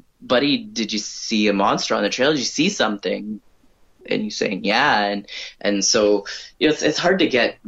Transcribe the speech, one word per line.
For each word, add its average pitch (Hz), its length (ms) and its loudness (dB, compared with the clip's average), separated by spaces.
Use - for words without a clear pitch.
"Buddy, 127 360 2
did 110 340 -6
you 107 80 -4
see - 480 -2
a 101 60 2
monster 110 420 0
on 107 80 0
the 101 60 0
trail? 131 220 2
Did 151 80 2
you 117 60 -4
see 151 220 0
something?" 104 720 -4
And - 120 0
he's 214 140 -6
saying, 104 300 -2
"Yeah." 110 400 2
And, 101 200 -2
and 101 240 0
so, 104 400 4
you 147 80 4
know, 151 60 4
it's, - 100 -6
it's 151 160 0
hard 185 200 2
to 165 100 4
get 117 380 0